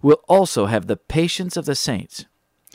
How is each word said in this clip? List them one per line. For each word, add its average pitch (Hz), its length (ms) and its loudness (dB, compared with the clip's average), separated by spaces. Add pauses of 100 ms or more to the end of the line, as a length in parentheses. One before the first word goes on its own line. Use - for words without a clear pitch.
will 147 260 4
also 175 380 2
have 101 220 -2
the 101 100 -2
patience 175 580 -4
of 160 100 -6
the 143 100 -2
saints. - 500 -8 (500)